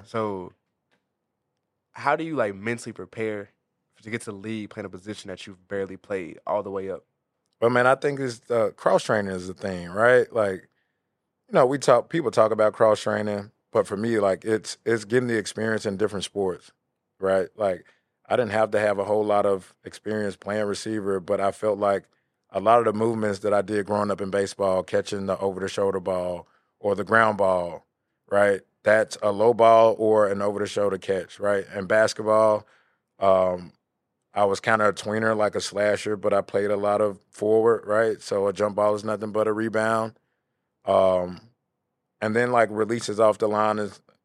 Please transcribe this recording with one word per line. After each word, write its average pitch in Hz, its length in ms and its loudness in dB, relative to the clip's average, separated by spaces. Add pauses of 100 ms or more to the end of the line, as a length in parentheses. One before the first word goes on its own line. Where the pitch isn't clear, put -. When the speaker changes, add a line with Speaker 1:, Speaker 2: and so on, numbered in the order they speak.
Speaker 1:
So 101 480 -8 (1400)
how 139 220 -2
do 160 80 -4
you, 160 120 -8
like, 107 180 -2
mentally 113 400 -8
prepare 104 560 -8 (540)
to 107 80 -16
get 113 100 -8
to 110 100 -14
the 101 60 -14
league 107 320 -10
playing 104 160 -12
a 95 40 -12
position 98 400 -16
that - 180 -14
you've 92 200 -20
barely 95 300 -8
played 92 480 -10
all 101 160 -2
the 98 80 -8
way 95 220 -8
up? 85 120 -12 (560)
Speaker 2:
Well, 117 120 2
man, 123 160 4
I 135 80 4
think 139 240 -4
it's, 123 200 -6 (120)
uh, 113 240 0
cross 185 280 0
training 101 300 -2
is 92 140 -8
the 92 80 -10
thing, 90 340 -8
right? 117 420 4
Like, 98 380 0 (800)
you 233 60 -12
know, 147 120 6
we 135 140 0
talk, 120 300 4
people 160 200 -4
talk 110 220 4
about 107 220 2
cross 107 280 4
training, 104 480 -4 (220)
but 107 160 2
for 98 100 -6
me, 113 220 0
like, 95 260 2
it's, 110 400 -4
it's 110 200 0
getting 123 220 0
the 117 100 0
experience 110 500 -4
in 98 100 -4
different 101 260 -4
sports, - 480 -6 (480)
right? 95 360 0
Like, 95 300 -4 (420)
I 104 80 -2
didn't 117 160 0
have 110 200 0
to 107 80 0
have 104 200 0
a 98 60 -2
whole 107 200 0
lot 101 200 2
of 98 280 -2 (100)
experience 104 520 -8
playing 104 300 -6
receiver, 101 540 -4
but 95 220 -2
I 98 100 0
felt 104 280 -2
like 101 240 0 (480)
a 98 80 -6
lot 113 200 6
of 117 60 2
the 110 80 2
movements 107 460 -2
that 104 140 0
I 101 100 2
did 101 240 -2
growing 104 240 0
up 95 100 -4
in 98 80 -6
baseball, 95 540 0
catching 101 420 -4
the 95 140 -4
over-the-shoulder 95 600 -2
ball 90 460 -4 (320)
or 101 140 0
the 98 100 -4
ground 107 340 4
ball, 90 500 0 (420)
right? 101 320 2 (220)
That's 107 400 2
a 107 80 2
low 110 220 4
ball 113 440 6
or 107 300 4
an 98 140 -4
over-the-shoulder 101 580 -2
catch, 92 400 -6
right? 101 340 -2
In 98 140 -8
basketball, 107 800 2 (520)
um, 92 520 2 (640)
I 101 60 2
was 98 160 0
kinda 107 300 2
a - 20 2
tweener, 110 460 -2
like 104 180 0
a 95 60 -4
slasher, 104 560 0
but 98 160 -2
I 98 80 2
played 101 280 -2
a 104 60 0
lot 104 240 0
of 104 300 -2
forward, 110 560 2
right? 107 360 0
So 101 260 -2
a 98 60 -2
jump 104 220 -2
ball 104 180 2
is 104 120 -6
nothing 107 260 -6
but 107 160 0
a 107 60 0
rebound. 110 640 -2 (640)
Um, 92 560 2 (800)
and 110 160 -2
then, 123 160 2
like, 117 180 4
releases 107 480 -4
off 107 200 4
the 110 100 -2
line 107 320 0
is, 101 220 -8 (240)